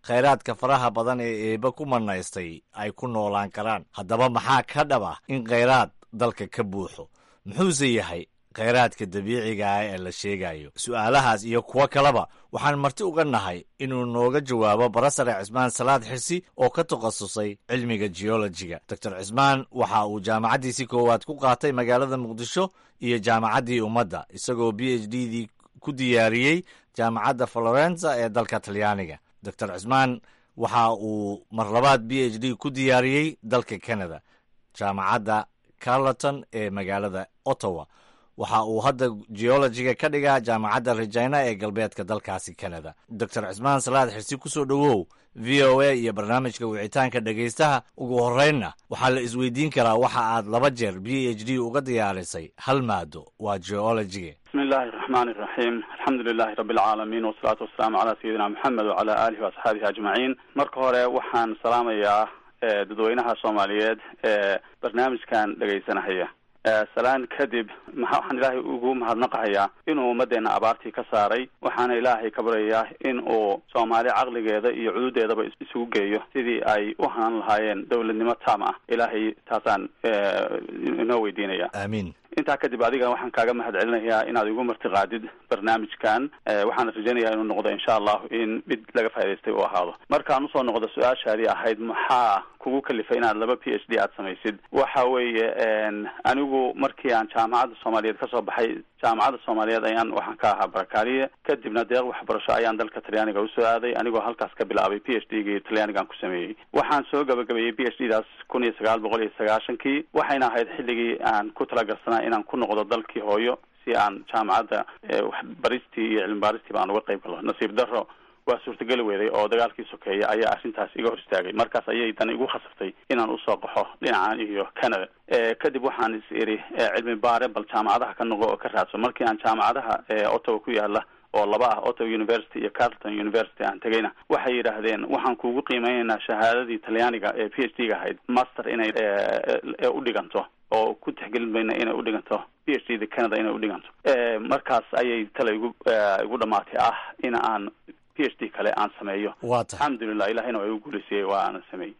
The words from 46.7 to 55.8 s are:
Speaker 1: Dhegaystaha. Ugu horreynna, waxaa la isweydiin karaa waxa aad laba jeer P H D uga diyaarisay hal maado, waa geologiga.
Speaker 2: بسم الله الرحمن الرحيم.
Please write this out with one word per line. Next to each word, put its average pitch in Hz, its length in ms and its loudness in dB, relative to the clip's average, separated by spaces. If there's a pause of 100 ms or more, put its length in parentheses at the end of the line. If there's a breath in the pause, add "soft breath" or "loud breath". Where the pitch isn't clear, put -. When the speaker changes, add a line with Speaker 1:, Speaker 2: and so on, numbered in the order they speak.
Speaker 1:
Dhegaystaha. 117 600 0 (140)
Ugu 123 220 -2
horreynna, 123 560 2 (160)
waxaa 127 200 0
la 131 100 2
isweydiin 123 500 -2
karaa 117 260 4
waxa 123 240 2
aad 113 260 0
laba 120 240 2
jeer 107 300 -4
P 123 320 -2
H 107 120 -8
D 127 140 -2
uga 120 220 0
diyaarisay 98 760 -2
hal 131 260 0
maado, 85 560 -4
waa 101 200 -2
geologiga. 101 760 -2 (160)
Speaker 2:
بسم 143 100 -2
الله 135 220 2
الرحمن 120 460 -2
الرحيم. 117 540 -4 (120)